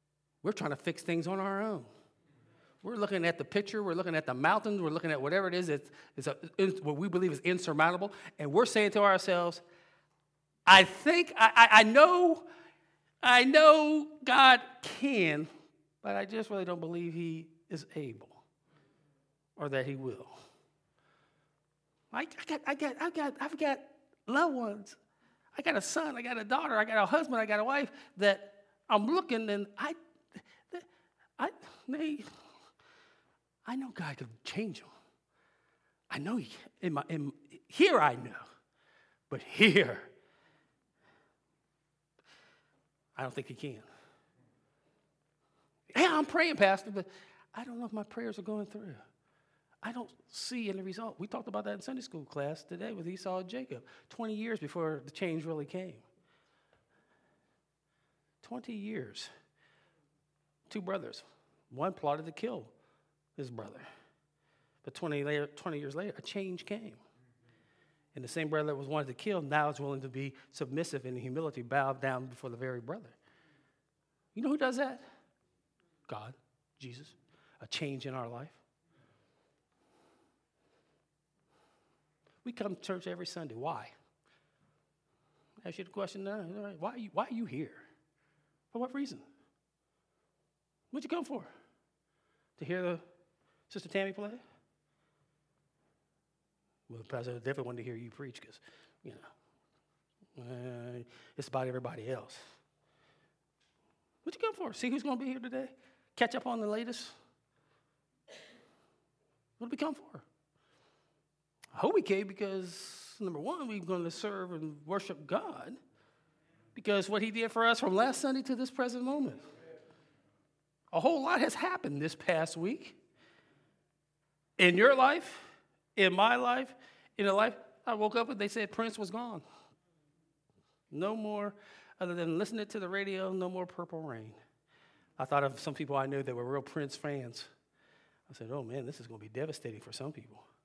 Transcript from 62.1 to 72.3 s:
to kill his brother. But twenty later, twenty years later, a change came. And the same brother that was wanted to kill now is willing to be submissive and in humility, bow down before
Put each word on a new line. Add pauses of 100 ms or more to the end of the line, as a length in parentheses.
to
kill (720)
his
brother. (1040)
But
twenty
later,
twenty
years
later,
a
change
came. (1160)
And
the
same
brother
that
was
wanted
to
kill
now
is
willing
to
be (180)
submissive
and
in
humility,
bow
down
before